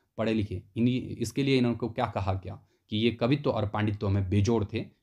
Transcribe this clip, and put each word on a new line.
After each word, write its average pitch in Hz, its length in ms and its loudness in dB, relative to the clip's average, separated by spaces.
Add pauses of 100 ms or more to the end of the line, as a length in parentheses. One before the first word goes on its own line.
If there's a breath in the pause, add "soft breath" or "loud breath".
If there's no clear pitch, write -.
(160 soft breath)
पढ़े 110 180 0
लिखे। 101 280 -2 (140)
इन्हीं, 123 260 2
इसके 117 400 -4
लिए 139 160 4
इनको 120 320 0
क्या 120 160 -2
कहा 104 260 -2
गया 98 300 -6 (260)
कि 110 80 -4
ये 117 140 4
कवित्व 131 400 0
और 104 180 0
पांडित्य 104 400 -2
में 98 220 2
बेजोड़ 104 340 4
थे, 107 160 -6 (220 soft breath)